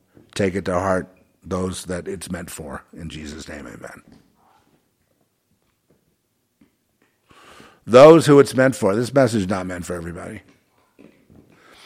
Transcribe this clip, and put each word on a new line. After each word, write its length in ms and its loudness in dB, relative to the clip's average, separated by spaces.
take 200 -4
it 100 -8
to 80 -6
heart, 360 -2
those 400 -8
that 240 -10
it's 220 -12
meant 200 -12
for. 420 -16
In 160 -16
Jesus' 400 -16
name, 180 -16
amen. 360 -20
Those 420 8
who 140 8
it's 140 2
meant 200 0
for. 220 -2
This 160 -6
message 300 0
is 60 -6
not 180 -6
meant 200 -12
for 80 -8
everybody. 480 -14